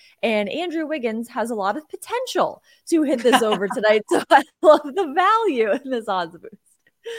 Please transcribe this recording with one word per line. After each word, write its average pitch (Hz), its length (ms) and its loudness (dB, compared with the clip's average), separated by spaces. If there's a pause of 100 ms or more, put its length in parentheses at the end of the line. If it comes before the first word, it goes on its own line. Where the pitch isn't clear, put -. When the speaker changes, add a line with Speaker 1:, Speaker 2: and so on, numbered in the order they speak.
(200)
Speaker 1:
and 208 280 -2
Andrew 320 360 -6
Wiggins 240 440 -6
has 226 220 -6
a 247 40 -6
lot 208 220 -2
of 302 120 -14
potential 403 720 -4 (280)
to 320 160 2
hit 262 180 -2
this 247 180 4
over 208 280 -2
Speaker 2:
<laughs> - 40 -4
Speaker 1:
tonight. 214 360 2
So - 120 0 (120)
I 302 100 8 (180)
love 302 220 6
the 294 320 -4
value 415 300 2
in 254 460 0
this 226 180 -6
odds 180 300 -4
boost. - 160 -20 (640)